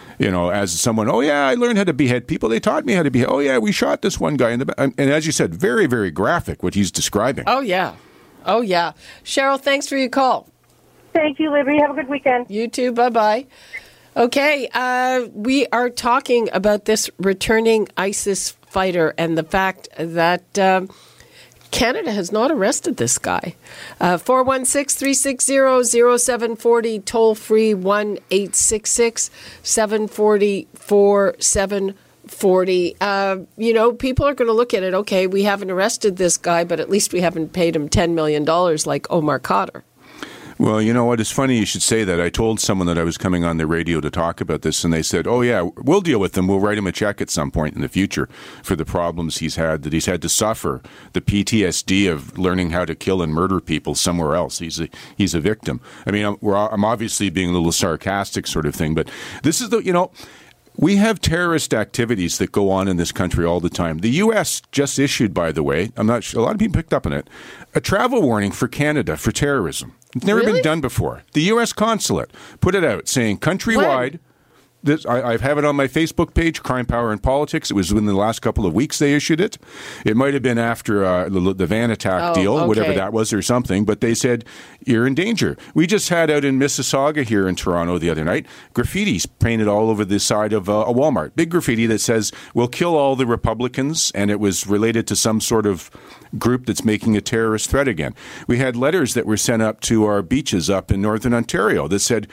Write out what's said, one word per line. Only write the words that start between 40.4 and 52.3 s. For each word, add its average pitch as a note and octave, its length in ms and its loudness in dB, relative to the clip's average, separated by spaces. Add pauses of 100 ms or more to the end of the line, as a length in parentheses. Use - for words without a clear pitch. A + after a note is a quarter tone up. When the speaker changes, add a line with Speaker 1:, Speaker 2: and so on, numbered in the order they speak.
Speaker 1:
Well, A2 220 2
you A2 140 2
know B2 120 2
what? A#2+ 140 2
It's G#2+ 120 -4
funny C3 260 2
you G2+ 80 2
should F2 160 -4
say A2+ 220 2
that. F2 180 0
I F2 80 0
told A2+ 300 0
someone F#2+ 260 0
that E2+ 140 0
I E2+ 40 0
was E2 140 -2
coming F2+ 260 0
on E2 140 0
the D#2+ 80 0
radio E2 340 0
to D2 120 -4
talk E2+ 280 -2
about D#2 220 -4
this, - 220 -2
and E2+ 100 2
they D#2+ 80 2
said, E2 240 -2
"Oh, A#2+ 160 2
yeah, A2 260 0 (100)
we'll E3+ 240 2
deal D3+ 180 0
with F2+ 140 0
them. F#2 140 0
We'll G2 120 2
write G#2 180 0
him G2+ 80 -2
a F2 60 0
check G2+ 280 -2
at F#2+ 120 -6
some C#2+ 180 -2
point D#2 240 -2
in D#2+ 80 -8
the C#2+ 60 -2
future F#2 420 -2 (320)
for - 140 -2
the D#2 100 -4
problems E2+ 540 -4
he's D#2 160 -4
had, D#2+ 260 -2
that D2 100 -6
he's D#2+ 140 0
had F2+ 160 -2
to E2 80 -4
suffer, G#2+ 540 -2 (300)
the F2+ 80 -2
P G2+ 220 0
T G#2 220 2
S E2+ 160 -2
D G2 240 2
of D#2 320 -4